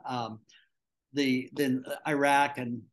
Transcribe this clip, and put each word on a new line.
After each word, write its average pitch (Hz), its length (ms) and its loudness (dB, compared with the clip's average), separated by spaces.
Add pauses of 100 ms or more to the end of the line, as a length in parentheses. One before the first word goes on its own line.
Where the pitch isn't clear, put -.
um, 117 340 -8 (760)
the, 131 400 0
then 131 300 0 (240)
Iraq 143 520 4
and 120 220 -6 (120)